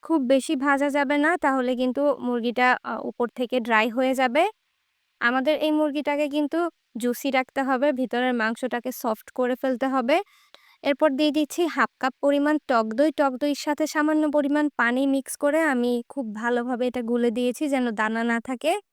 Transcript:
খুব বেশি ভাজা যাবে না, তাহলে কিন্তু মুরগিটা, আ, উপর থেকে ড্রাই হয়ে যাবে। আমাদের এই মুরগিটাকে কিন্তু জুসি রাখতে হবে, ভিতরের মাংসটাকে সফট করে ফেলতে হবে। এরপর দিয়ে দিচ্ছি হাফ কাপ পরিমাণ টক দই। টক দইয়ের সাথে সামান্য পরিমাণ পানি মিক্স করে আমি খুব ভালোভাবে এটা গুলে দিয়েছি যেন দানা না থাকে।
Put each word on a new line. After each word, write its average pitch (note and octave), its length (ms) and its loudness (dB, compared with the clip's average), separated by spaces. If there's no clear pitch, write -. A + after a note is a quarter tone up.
খুব D#4+ 180 2
বেশি C4 340 2
ভাজা C#4 340 2
যাবে C#4+ 280 0
না, D4 200 4
তাহলে C4+ 380 0
কিন্তু B3+ 260 0
মুরগিটা, B3 480 0
আ, A#3+ 100 -6
উপর A#3+ 240 -4
থেকে B3 320 -6
ড্রাই A3+ 300 2
হয়ে B3+ 240 0
যাবে। C4 300 2
আমাদের C4 360 2
এই D#4 140 0
মুরগিটাকে D4 560 0
কিন্তু D4 320 -2
জুসি A#3+ 340 -2
রাখতে C4 300 -2
হবে, C4 320 0
ভিতরের B3 400 -2
মাংসটাকে A#3 580 -4
সফট - 400 -6
করে B3+ 240 -2
ফেলতে C4 320 -2
হবে। C4 300 2
এরপর C#4+ 260 2
দিয়ে D4 220 2
দিচ্ছি D4+ 340 -2
হাফ C4 340 0
কাপ C4 220 -2
পরিমাণ C#4+ 340 2
টক A3+ 260 2
দই। C#4+ 180 4
টক C#4 220 0
দইয়ের C#4+ 300 -2
সাথে D4+ 240 -2
সামান্য D#4 440 0
পরিমাণ D4 340 2
পানি A#3+ 300 2
মিক্স C4+ 280 -2
করে C#4+ 280 0
আমি B3 280 0
খুব C#4 160 -6
ভালোভাবে A#3+ 520 -2
এটা B3 140 -4
গুলে A#3+ 300 2
দিয়েছি B3 380 -2
যেন C4 220 2
দানা A3 320 -2
না A#3 160 0
থাকে। B3+ 320 -4